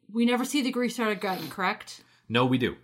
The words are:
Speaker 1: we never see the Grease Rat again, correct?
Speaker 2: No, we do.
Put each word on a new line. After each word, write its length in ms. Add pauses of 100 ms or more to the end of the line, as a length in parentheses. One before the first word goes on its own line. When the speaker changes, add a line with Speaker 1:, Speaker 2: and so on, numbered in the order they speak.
(120)
Speaker 1:
we 140
never 180
see 200
the 80
Grease 260
Rat 140
again, 380
correct? 520 (260)
Speaker 2:
No, 200
we 100
do. 260